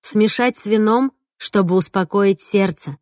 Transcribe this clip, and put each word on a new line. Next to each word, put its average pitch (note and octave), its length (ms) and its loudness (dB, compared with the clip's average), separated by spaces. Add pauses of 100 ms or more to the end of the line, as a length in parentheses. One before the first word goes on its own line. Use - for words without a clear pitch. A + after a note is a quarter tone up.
Смешать A3 560 0
с - 80 -6
вином, A3 480 2 (240)
чтобы F#3 380 0
успокоить G3 680 0
сердце. F#3 600 -2